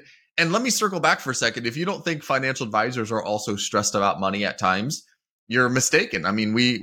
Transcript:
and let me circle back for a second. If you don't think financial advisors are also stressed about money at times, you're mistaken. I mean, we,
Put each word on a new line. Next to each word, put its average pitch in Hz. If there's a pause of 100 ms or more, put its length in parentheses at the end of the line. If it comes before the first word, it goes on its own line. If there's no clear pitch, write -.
(380)
and 165
let 220
me 262
circle 202
back 160
for 131
a 120
second. 117
If 117
you 165
don't 185
think 160
financial 131
advisors 110
are 110
also 107
stressed 104
about 101
money 98
at -
times, 101 (440)
you're 123
mistaken. 123
I 98
mean, 107
we, 123